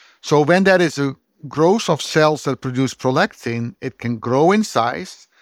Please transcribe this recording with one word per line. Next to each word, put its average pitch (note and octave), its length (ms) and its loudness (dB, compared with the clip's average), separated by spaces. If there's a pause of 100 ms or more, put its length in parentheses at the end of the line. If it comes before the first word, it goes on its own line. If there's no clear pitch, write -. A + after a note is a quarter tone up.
(200)
So D3 220 2
when F3 220 2
there F#3 180 4
is D3+ 160 -2
a C#3 180 -2 (320)
growth F3 400 2
of D#3 140 0
cells D#3 420 0
that C3+ 160 -4
produce B2+ 340 -2
prolactin, B2+ 840 -4
it C3 180 -10
can A#2+ 200 -6
grow C3+ 340 2
in G#3+ 120 2
size. C3+ 640 -6 (140)